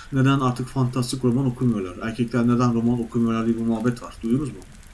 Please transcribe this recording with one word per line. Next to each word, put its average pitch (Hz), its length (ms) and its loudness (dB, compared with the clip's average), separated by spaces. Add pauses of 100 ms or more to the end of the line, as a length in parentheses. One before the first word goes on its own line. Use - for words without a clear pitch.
(120)
neden 139 280 4
artık 127 280 -2
fantastik 127 560 -2
roman 127 220 2
okumuyorlar? 110 640 -2
Erkekler 117 400 0
neden 120 260 4
roman 117 260 2
okumuyorlar 113 460 0
diye 113 100 2
bir 113 60 -4
muhabbet 113 400 0
var. - 200 -14
Duydunuz 123 260 0
mu? 98 100 -14 (360)